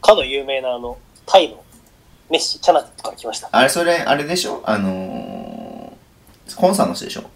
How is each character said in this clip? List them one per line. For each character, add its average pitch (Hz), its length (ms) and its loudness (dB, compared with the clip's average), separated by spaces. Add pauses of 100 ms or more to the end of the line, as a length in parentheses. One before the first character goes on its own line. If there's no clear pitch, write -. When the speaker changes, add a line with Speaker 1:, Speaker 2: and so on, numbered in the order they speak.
Speaker 1:
か - 140 8
の 135 100 2
有 139 180 -4
名 135 180 -4
な 127 120 -4
あ 120 60 -6
の、 120 180 -10 (300)
タ 190 100 6
イ 160 120 6
の - 140 -18 (680)
メ 160 80 0
ッ - 20 -2
シ、 - 180 -6
チ - 80 2
ャ 175 60 8
ナ 147 80 4
テ - 60 -16
ィ - 40 -20
ッ - 60 -20
プ - 60 -20
か - 80 -8
ら - 40 -18
来 - 120 -14
ま 110 60 -8
し - 60 -10
た。 - 120 -16
Speaker 2:
あ 120 100 4
れ、 135 80 6
そ 170 140 -2
れ、 170 140 2
あ 143 180 0
れ 147 80 -4
で 165 120 -4
し 180 120 -2
ょ？ 92 180 -8
あ 107 140 0
の 50 1120 -8 (560)
ー、 - 60 -16
コ 185 120 4
ン 190 80 4
サ - 120 2
の - 80 -6
人 - 100 -10
で - 60 -12
し - 60 -10
ょ？ - 80 -14 (100)